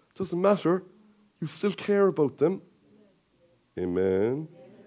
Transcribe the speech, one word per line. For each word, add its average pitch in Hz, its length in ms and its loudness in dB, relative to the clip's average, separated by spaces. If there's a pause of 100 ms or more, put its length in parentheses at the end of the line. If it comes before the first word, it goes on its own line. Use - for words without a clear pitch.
(160)
doesn't 180 240 -6
matter. 185 420 2 (580)
You 165 60 -6
still 196 260 -4
care 202 360 2
about 147 300 0
them. 180 240 2 (1160)
Amen. 95 720 0 (380)